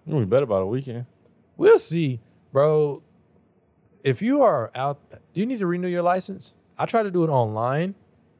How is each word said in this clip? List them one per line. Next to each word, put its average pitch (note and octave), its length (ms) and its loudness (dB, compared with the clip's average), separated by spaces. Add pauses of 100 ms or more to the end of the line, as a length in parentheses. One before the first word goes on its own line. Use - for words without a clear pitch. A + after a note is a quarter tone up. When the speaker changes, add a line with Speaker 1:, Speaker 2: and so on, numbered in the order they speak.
Speaker 1:
You'll D#3 140 -4
be G#2+ 60 0
better B2+ 200 2
by G2+ 140 0
the F#2+ 60 -2
weekend. B2 400 -8 (520)
Speaker 2:
We'll F#4+ 220 6
see, D3 420 -2 (300)
bro. D3 520 2 (1000)
If C3 180 0
you C4+ 200 2
are D3 340 2
out, C#3 240 -4 (120)
do - 60 -20 (220)
you G#3 60 0
need B3 140 -6
to F#3+ 80 -2
renew F3+ 200 -2
your F3 140 -2
license? F#3 540 -2 (220)
I - 80 -2
try A3+ 180 0
to G3 80 -4
do F3 120 2
it D#3+ 60 2
online. B2+ 680 0 (440)